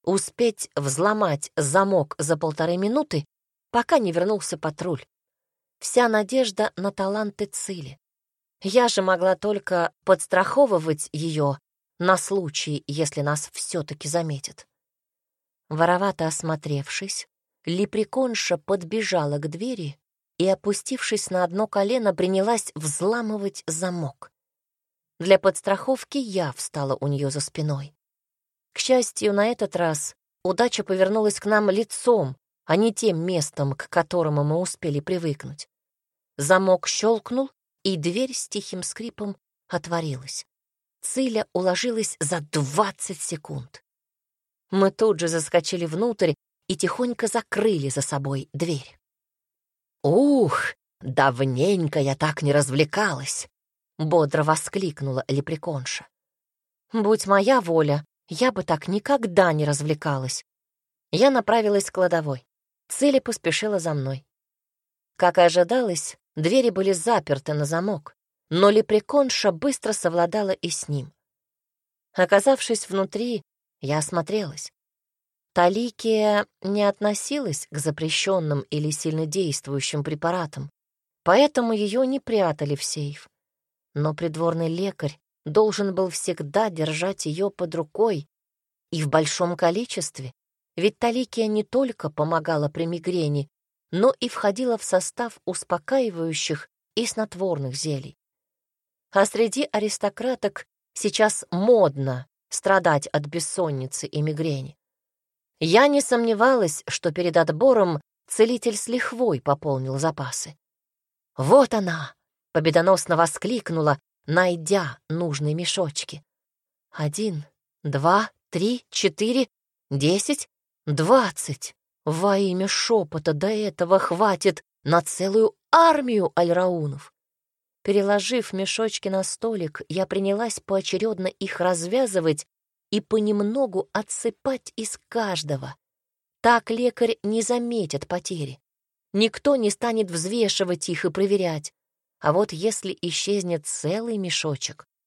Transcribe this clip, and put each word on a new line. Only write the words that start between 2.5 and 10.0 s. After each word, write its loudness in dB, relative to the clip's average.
минуты, -2
пока 2
не 0
вернулся 0
патруль. -6
Вся 2
надежда 0
на -4
таланты -4
Цили. -12
Я 4
же 0
могла 2
только -2